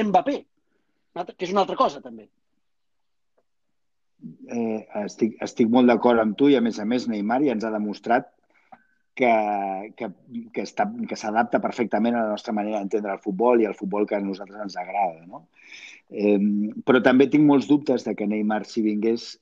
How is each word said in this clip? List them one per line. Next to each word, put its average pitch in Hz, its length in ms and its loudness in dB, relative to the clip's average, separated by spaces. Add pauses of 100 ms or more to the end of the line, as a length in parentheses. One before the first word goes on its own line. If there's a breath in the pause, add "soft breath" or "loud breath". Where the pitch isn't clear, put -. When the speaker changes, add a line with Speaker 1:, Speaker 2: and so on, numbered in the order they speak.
Speaker 1:
Mbappé, 208 320 2 (800)
una 175 80 -6
altra, - 140 -12
que 180 100 -6
és 180 60 -4
una 202 100 4
altra 185 160 -4
cosa, 156 240 0
també. 113 240 -18 (2250)
Speaker 2:
Eh, 113 320 -4 (240)
estic, - 400 -4
estic 110 260 0
molt 123 160 6
d'acord 120 320 4
amb 110 160 2
tu 139 140 4
i, 139 80 6
a 117 80 2
més 107 160 -4
a 104 80 -6
més, 120 180 -2
Neymar 113 380 -2
ja 131 100 2
ens 104 80 -4
ha 110 80 -4
demostrat 110 560 -2 (880 soft breath)
que, 123 160 2 (640)
que, 113 140 -8 (420)
que 113 140 -6
està, - 200 -4 (220)
que 110 80 -6
s'adapta 107 480 -2
perfectament 113 540 0
a 113 80 0
la 107 80 -2
nostra 104 220 -8
manera 107 260 -4
d'entendre 101 340 -4
el - 80 -14
futbol 117 400 2
i 107 60 2
al 95 80 -8
futbol 101 320 -2
que 107 80 -2
a 98 60 -4
nosaltres 98 420 -8
ens 90 160 -12
agrada, 90 480 -4
no? - 160 -20 (680 loud breath)
Em, 104 600 2 (120)
però 127 160 6
també 131 300 6
tinc 147 160 6
molts 135 220 4
dubtes 135 340 2
de 110 140 -4
que 104 100 -4
Neymar, 107 400 -2
si 113 160 -4
vingués, 107 580 -2